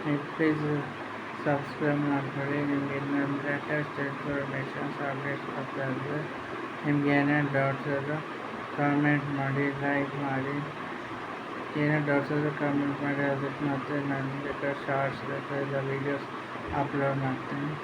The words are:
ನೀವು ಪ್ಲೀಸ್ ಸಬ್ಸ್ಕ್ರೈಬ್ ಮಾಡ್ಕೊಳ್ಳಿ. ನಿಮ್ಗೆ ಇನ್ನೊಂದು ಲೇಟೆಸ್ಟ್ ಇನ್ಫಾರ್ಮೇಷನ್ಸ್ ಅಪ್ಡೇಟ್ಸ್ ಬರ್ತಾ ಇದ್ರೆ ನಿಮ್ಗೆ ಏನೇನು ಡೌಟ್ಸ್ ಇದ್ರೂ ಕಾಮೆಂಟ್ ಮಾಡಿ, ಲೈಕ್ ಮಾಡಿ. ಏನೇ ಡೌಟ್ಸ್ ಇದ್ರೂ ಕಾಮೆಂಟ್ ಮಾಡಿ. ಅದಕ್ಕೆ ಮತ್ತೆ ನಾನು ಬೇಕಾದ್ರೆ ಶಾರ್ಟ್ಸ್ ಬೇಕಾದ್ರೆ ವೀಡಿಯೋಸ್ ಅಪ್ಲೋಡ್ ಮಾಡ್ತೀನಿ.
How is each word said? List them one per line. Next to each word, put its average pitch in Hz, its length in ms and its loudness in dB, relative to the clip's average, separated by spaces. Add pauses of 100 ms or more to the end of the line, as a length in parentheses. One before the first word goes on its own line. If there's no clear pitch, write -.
ನೀವು 147 160 2 (160)
ಪ್ಲೀಸ್ 151 300 4 (800)
ಸಬ್ಸ್ಕ್ರೈಬ್ 147 560 2 (100)
ಮಾಡ್ಕೊಳ್ಳಿ. 139 480 0 (120)
ನಿಮ್ಗೆ 139 280 0
ಇನ್ನೊಂದು 143 480 0
ಲೇಟೆಸ್ಟ್ 147 600 -2
ಇನ್ಫಾರ್ಮೇಷನ್ಸ್ 139 1000 -4
ಅಪ್ಡೇಟ್ಸ್ 135 480 -4
ಬರ್ತಾ 135 380 -4
ಇದ್ರೆ 139 260 -2 (680)
ನಿಮ್ಗೆ 143 340 4
ಏನೇನು 143 380 4
ಡೌಟ್ಸ್ 135 380 2
ಇದ್ರೂ 143 240 -2 (580)
ಕಾಮೆಂಟ್ 143 500 4 (120)
ಮಾಡಿ, 135 260 2 (200)
ಲೈಕ್ 139 300 2 (120)
ಮಾಡಿ. 135 280 0 (1300)
ಏನೇ 151 180 4 (120)
ಡೌಟ್ಸ್ 139 260 4
ಇದ್ರೂ 147 160 2 (100)
ಕಾಮೆಂಟ್ 143 420 2
ಮಾಡಿ. 143 280 2
ಅದಕ್ಕೆ 139 380 -2
ಮತ್ತೆ 139 260 -2 (140)
ನಾನು 135 340 -2
ಬೇಕಾದ್ರೆ 139 400 -2
ಶಾರ್ಟ್ಸ್ 135 480 0
ಬೇಕಾದ್ರೆ 139 580 -2
ವೀಡಿಯೋಸ್ 139 380 -2 (540)
ಅಪ್ಲೋಡ್ 139 420 2
ಮಾಡ್ತೀನಿ. 143 480 -2 (100)